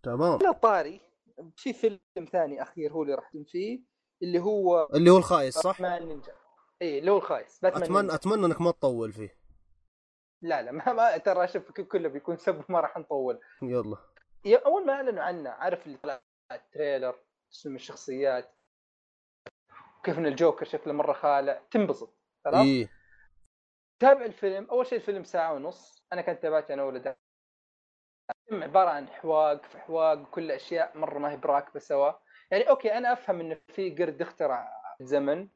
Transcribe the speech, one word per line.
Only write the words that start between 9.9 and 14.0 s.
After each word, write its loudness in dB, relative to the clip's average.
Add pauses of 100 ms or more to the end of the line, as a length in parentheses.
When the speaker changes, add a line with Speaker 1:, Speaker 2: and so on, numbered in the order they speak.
Speaker 2:
لا، -2
لا، -10
ما، -2
ما، 4
ترى 2
شوف، -8
ك-، -12
كله -2
بيكون -6
سب، -2
ما 2
راح -4
نطول. -4 (220)
Speaker 1:
يلا. -4 (500)